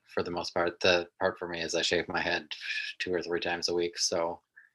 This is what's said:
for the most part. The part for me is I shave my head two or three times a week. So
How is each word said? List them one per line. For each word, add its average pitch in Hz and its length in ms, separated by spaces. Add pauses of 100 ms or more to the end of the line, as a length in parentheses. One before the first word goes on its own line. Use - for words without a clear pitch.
for - 160
the 87 80
most 85 240
part. 87 240
The 87 300 (100)
part 92 180
for 87 120
me 85 140
is 80 120
I 82 80
shave 85 260
my 87 120
head 80 260 (540)
two 90 120
or 87 80
three 82 200
times 87 280
a 87 60
week. 87 240
So 85 400 (360)